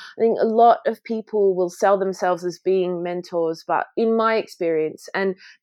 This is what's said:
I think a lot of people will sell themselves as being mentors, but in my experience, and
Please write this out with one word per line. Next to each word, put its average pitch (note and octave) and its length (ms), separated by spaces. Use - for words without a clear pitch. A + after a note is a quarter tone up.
I - 40
think A3+ 180
a - 60
lot A3+ 400
of A3+ 180
people G#3 520
will F3+ 140
sell G3 280
themselves F3+ 480
as F3 180
being F3+ 400
mentors, F3 640
but E3 200
in A3+ 180
my A3+ 200
experience, E3 760
and F#3+ 220